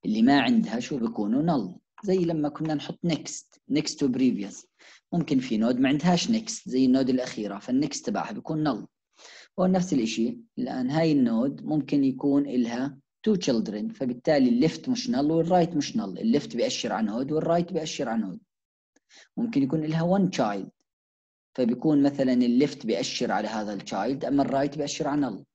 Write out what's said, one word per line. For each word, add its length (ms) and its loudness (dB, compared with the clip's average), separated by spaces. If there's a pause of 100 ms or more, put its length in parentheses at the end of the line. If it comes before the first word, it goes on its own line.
اللي 180 2
ما 180 6
عندها 400 2
شو 180 -6
بيكونوا؟ 440 -2
نل، 340 0 (280)
زي 140 2
لما 300 0
كنا 260 -4
نحط 300 -8
نيكست، 640 -6
نيكست 320 -2
تو 80 2
بريفيوس. 580 0 (460)
ممكن 280 0
في 160 -4
نود 240 2
ما 80 4
عندهاش 420 2
نيكست 380 -4
زي 160 2
النود 240 4
الأخيرة، 500 -4
فالنيكست 480 -2
تبعها 260 -4
بيكون 300 -4
نل. 240 -2 (720)
هو 80 4
نفس 260 2
الإشي، 460 0 (200)
الآن 320 -4
هاي 220 4
النود 520 2
ممكن 400 0
يكون 420 2
إلها 520 -2 (240)
تو 120 2
تشيلدرن، 540 -2
فبالتالي 600 2
الليفت 400 2
مش 220 -2
نل 200 0
والرايت 460 2
مش 200 -2
نل، 220 -4
الليفت 380 0
بيأشر 360 -2
على 140 0
نود 260 -4
والرايت 400 0
بيأشر 360 -4
على 140 -2
نود. 180 -8 (960)
ممكن 260 0
يكون 220 -2
إلها 180 0
وان 280 2
تشايلد، 400 -4 (840)
فبيكون 480 2
مثلًا 300 2
الليفت 540 2
بيأشر 460 -2
على 160 -2
هذا 240 -6
التشايلد، 520 -4
أما 180 2
الرايت 360 -2
بيأشر 300 -4
على 120 0
نل. 240 -4 (100)